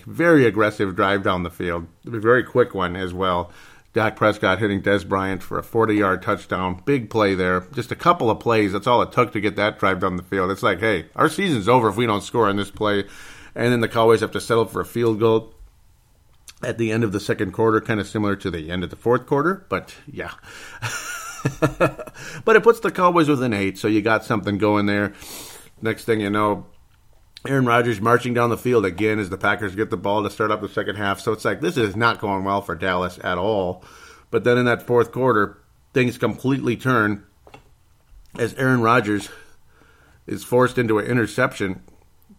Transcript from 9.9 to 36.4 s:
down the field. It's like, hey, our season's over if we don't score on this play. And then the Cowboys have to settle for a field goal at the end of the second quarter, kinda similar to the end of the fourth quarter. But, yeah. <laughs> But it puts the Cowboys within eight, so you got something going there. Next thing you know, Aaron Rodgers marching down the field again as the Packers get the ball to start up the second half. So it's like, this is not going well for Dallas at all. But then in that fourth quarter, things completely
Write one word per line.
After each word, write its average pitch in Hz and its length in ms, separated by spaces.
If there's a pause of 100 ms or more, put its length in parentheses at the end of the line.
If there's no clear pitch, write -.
down 92 160
the 87 60
field. 92 280
It's 95 120
like, 98 180
hey, 104 260 (100)
our 151 140
season's 147 380
over 120 200
if 95 80
we 120 80
don't 104 180
score 110 280
on 98 60
this 101 140
play. 101 340 (500)
And 120 180
then 120 80
the 110 80
Cowboys 113 320
have 107 120
to 101 100
settle 113 240
for 98 160
a 85 40
field 113 340
goal 113 340 (1120)
at 117 140
the 113 140
end 113 100
of 107 80
the 101 100
second 107 320
quarter, 110 280
kinda 104 240
similar 104 320
to 98 140
the 82 200
end 90 140
of 82 60
the - 60
fourth 123 300
quarter. 160 420
But, - 260 (120)
yeah. 85 240 (500)
<laughs> - 720 (920)
But 220 120
it 196 60
puts 226 180
the 185 120
Cowboys 175 360
within 127 240
eight, 98 260
so 113 100
you 107 120
got 107 240
something 104 340
going 104 280
there. 101 260 (720)
Next 110 220
thing 110 160
you 101 100
know, 104 360 (800)
Aaron 131 200
Rodgers 117 340
marching 120 320
down 120 180
the 110 60
field 120 300
again 107 320
as 101 100
the 92 80
Packers 101 380
get 104 160
the 110 60
ball 101 260
to 101 80
start 107 220
up 101 80
the 98 80
second 101 260
half. 101 240
So 113 140
it's - 120
like, 107 160
this 160 160
is 104 200
not 113 240
going 95 240
well 98 180
for 85 140
Dallas 90 480
at 90 140
all. 95 440 (480)
But 104 140
then 120 120
in 123 100
that 117 200
fourth 120 240
quarter, 113 480 (340)
things 123 240
completely 123 600